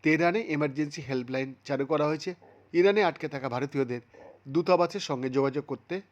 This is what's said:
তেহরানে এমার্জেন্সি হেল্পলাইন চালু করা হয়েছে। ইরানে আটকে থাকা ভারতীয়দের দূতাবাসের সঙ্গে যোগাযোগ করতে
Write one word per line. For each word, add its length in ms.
তেহরানে 380
এমার্জেন্সি 600
হেল্পলাইন 520
চালু 220
করা 200
হয়েছে। 240
ইরানে 320
আটকে 240
থাকা 200
ভারতীয়দের 520
দূতাবাসের 520
সঙ্গে 300
যোগাযোগ 340
করতে 300